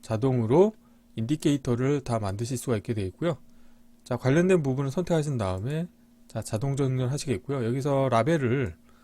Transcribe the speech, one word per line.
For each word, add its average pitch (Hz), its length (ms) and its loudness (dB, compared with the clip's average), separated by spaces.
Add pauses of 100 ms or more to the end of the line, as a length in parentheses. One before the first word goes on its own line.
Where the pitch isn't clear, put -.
자동으로 127 720 2 (420)
인디케이터를 135 840 0
다 117 160 -2
만드실 107 380 -4
수가 120 220 -2
있게 113 160 -4
되어 104 120 -2
있고요. 156 320 -4 (680)
자, 120 120 -4
관련된 170 460 4
부분을 135 280 -2
선택하신 151 480 0
다음에 107 480 -2 (420)
자, 110 140 -6
자동 135 340 -2
정렬 127 340 0
하시겠고요. 127 540 -4
여기서 135 440 0
라벨을 123 680 2 (280)